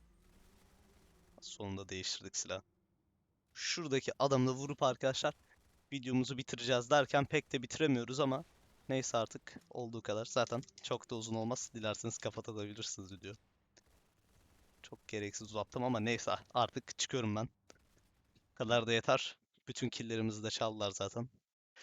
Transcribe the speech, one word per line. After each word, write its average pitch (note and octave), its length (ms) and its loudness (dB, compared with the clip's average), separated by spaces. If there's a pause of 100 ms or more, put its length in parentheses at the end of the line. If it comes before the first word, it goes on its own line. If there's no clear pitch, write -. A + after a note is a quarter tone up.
(1400)
Sonunda G2 480 -6
değiştirdik F#2+ 460 -6
silah. F#2 260 -4 (920)
Şuradaki D3 680 0
adamla C3 340 6
vurup C#3 300 -2
arkadaşlar C3 500 2 (580)
videomuzu B2+ 460 0
bitireceğiz A#2+ 520 0
derken C#3+ 360 6
pek - 260 0
de C3 100 0
bitiremiyoruz B2+ 580 2
ama C#3 260 2 (440)
neyse C3 280 0
artık - 380 -4 (140)
olduğu A#2 320 -6
kadar. G#2+ 240 -2
Zaten A#2+ 360 0 (220)
çok - 260 -4
da B2 60 -4
uzun A2+ 200 -4
olmaz. A2+ 380 -2
Dilerseniz A2 440 -4
kapatabilirsiniz G#2 920 -6
video. G2 220 -12 (1500)
Çok - 240 -18
gereksiz G#2 400 -6
uzattım G#2+ 360 -4
ama B2 160 2
neyse G#2+ 360 0 (180)
artık - 440 -2
çıkıyorum A2+ 380 0
ben. A2 140 -2 (1000)
Bu - 40 -20
kadar A#2 320 2
da A#2 60 4
yeter. B2+ 440 2 (300)
Bütün B2 220 -2
killlerimizi A2+ 540 -2
de A2 60 0
çaldılar G#2+ 420 0
zaten. G2 380 -4 (540)